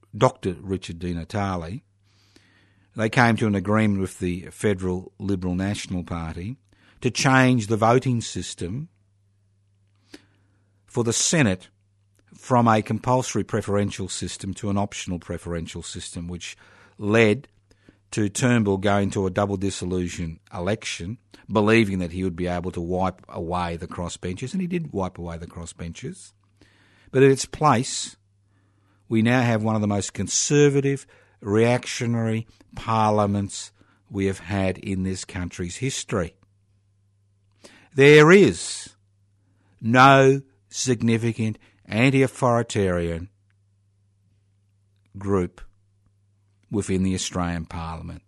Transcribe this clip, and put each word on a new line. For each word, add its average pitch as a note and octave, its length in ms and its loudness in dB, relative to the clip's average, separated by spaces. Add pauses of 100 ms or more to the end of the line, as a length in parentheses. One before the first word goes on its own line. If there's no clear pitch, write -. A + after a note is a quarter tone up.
(160)
Doctor G2+ 460 0
Richard F#2 380 -8
Di F2+ 140 -6
Natale, F2+ 680 -6 (1120)
they A2+ 140 0
came A#2 280 4
to A#2+ 80 0
an G#2 100 0
agreement G2+ 460 0
with - 180 -8
the F2+ 320 -6
Federal F#2 680 -4
Liberal F#2 340 -4
National F#2+ 500 -4
Party E2+ 540 -10 (440)
to B2+ 100 -2
change B2+ 560 4
the A2 100 0
voting A#2+ 440 2
system G2 680 -10 (2000)
for - 180 -4
the A2+ 100 0
Senate A#2+ 560 0 (640)
from A#2+ 320 2
a A2 140 4
compulsory A#2+ 600 -2
preferential G2+ 640 -2
system F#2 480 -8
to G#2 140 -6
an G2 80 0
optional G2 420 -6
preferential E2+ 640 -10
system, E2+ 440 -12
which F2 300 -12 (400)
led G#2+ 500 2 (640)
to G#2 200 -2
Turnbull A2 480 2
going G2+ 340 0
to F#2+ 160 -2
a - 20 -2
double G2+ 280 -2
dissolution F2+ 840 -6 (120)
election, G2+ 680 -6 (320)
believing G#2 480 2
that E2+ 140 -6
he F#2 100 -4
would F2 140 -4
be F2+ 100 -4
able F2 240 -6
to F2 100 -8
wipe F2+ 480 -4
away F2 480 -6
the E2+ 80 -12
crossbenchers, F#2 680 -10
and F#3+ 80 -4
he F3+ 60 -4
did E3+ 260 -6
wipe F#2 260 -6
away E2+ 180 -10
the E2 80 -14
crossbenchers. E2+ 840 -14 (800)
But C3 100 4
in C#3 100 8
its C3+ 140 0
place, - 720 0 (920)
we A2 120 2
now B2 200 4
have A#2 200 2
one A2 140 0
of G#2+ 60 0
the G#2 60 0
most G2+ 260 -2
conservative, C#3 920 2 (360)
reactionary A2+ 1080 0 (280)
parliaments G#2 960 0 (380)
we G2 180 -2
have F#2+ 120 -4
had F#2+ 380 -2
in F#2 260 -6
this F#2+ 220 -6
country's F2 520 -8
history. - 580 -6 (1600)
There D3+ 380 10
is - 640 4 (840)
no C3+ 600 8 (280)
significant A2+ 880 -2 (280)
anti-authoritarian G#2 1400 0 (1900)
group G2 440 -2 (1080)
within G2 340 -2
the F#2+ 120 0
Australian F2 500 -6
Parliament. E2 640 -12